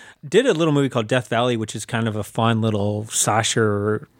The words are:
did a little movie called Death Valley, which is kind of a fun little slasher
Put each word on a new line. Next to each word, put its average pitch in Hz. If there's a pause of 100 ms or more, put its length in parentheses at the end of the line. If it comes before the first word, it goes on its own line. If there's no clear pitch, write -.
(280)
did 214
a 226
little 160
movie 139
called 113
Death 127
Valley, 120
which 110
is 110
kind 113
of 107
a 101
fun 113
little 107
slasher 107 (100)